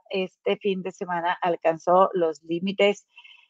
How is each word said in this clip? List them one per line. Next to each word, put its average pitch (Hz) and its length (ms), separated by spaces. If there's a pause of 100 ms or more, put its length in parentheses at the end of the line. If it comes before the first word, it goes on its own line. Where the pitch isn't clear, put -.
este 190 460
fin 196 260
de 185 100
semana 175 500
alcanzó 175 720
los 160 300
límites, 196 600 (440)